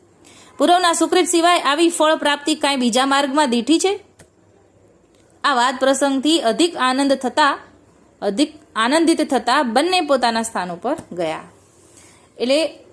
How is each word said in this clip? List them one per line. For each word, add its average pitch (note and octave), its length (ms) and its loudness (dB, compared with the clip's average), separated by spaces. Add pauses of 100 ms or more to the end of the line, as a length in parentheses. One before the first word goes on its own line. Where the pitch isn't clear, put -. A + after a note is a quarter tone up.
(580)
પૂરવના E4+ 340 0
સુકૃત E4 320 0
સિવાય E4+ 360 2
આવી E4 280 0
ફળ D#4 280 2
પ્રાપ્તિ D4 380 -2
કાંઈ C#4 220 -2
બીજા B3 300 0
માર્ગમાં C#4 440 0
દીઠી A#3+ 280 0
છે?" G4 220 -2 (1400)
આ C#4+ 100 2
વાત B3+ 260 2
પ્રસંગથી C#4 600 2
અધિક A#3 360 0
આનંદ C4 360 0
થતા, C4 460 0 (640)
અધિક G#3 300 -2 (240)
આનંદિત D4 540 0
થતા B3 320 0
બંને D4 380 0
પોતાના B3 420 0
સ્થાન F#3 300 -8
ઉપર A#3+ 240 -6 (160)
ગયા. E3 280 -6 (1000)
એટલે C#4+ 400 0 (140)